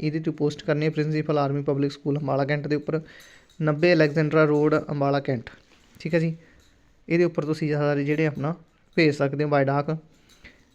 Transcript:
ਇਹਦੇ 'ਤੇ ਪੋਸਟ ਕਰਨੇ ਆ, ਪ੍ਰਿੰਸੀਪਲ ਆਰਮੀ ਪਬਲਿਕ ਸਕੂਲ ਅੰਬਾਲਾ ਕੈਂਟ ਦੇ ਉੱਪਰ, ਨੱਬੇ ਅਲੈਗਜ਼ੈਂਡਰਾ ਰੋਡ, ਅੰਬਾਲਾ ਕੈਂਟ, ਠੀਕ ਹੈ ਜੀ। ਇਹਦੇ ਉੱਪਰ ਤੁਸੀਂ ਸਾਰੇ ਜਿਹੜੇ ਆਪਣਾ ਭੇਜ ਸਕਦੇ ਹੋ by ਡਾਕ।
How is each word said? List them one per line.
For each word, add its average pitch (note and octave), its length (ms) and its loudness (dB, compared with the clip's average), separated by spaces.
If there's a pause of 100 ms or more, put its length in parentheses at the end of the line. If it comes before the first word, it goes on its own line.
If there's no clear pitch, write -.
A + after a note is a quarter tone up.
ਇਹਦੇ D3+ 180 -4
'ਤੇ D#3+ 120 -4
ਪੋਸਟ D3 320 -4
ਕਰਨੇ D3+ 240 0
ਆ, D#3 40 2
ਪ੍ਰਿੰਸੀਪਲ D3+ 480 -2
ਆਰਮੀ C#3+ 240 0
ਪਬਲਿਕ C#3+ 300 0
ਸਕੂਲ C#3+ 260 -4
ਅੰਬਾਲਾ C#3 260 0
ਕੈਂਟ D3 220 -4
ਦੇ D3+ 100 0
ਉੱਪਰ, D#3 240 -4 (640)
ਨੱਬੇ D#3 300 2
ਅਲੈਗਜ਼ੈਂਡਰਾ D#3 520 4
ਰੋਡ, D3+ 300 2 (160)
ਅੰਬਾਲਾ C#3 300 0
ਕੈਂਟ, C3 300 -4 (500)
ਠੀਕ E3 140 -4
ਹੈ E3+ 40 4
ਜੀ। D#3+ 180 0 (720)
ਇਹਦੇ E3+ 160 2
ਉੱਪਰ E3+ 200 -2
ਤੁਸੀਂ D#3 300 -2
ਸਾਰੇ D3 300 0
ਜਿਹੜੇ D3+ 220 0
ਆਪਣਾ C#3+ 280 -4 (400)
ਭੇਜ D3+ 200 4
ਸਕਦੇ C#3+ 300 -2
ਹੋ D3 40 -2
by C#3+ 160 4
ਡਾਕ। C#3+ 320 -2 (800)